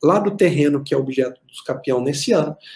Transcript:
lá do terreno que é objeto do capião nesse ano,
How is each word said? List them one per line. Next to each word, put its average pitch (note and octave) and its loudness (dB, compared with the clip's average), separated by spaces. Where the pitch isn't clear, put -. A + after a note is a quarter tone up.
lá F3 4
do G3+ -2
terreno D3 2
que C#3+ -6
é - 2
objeto C3 -2
do - -20
capião B2+ -2
nesse C#3+ -2
ano, D3+ 0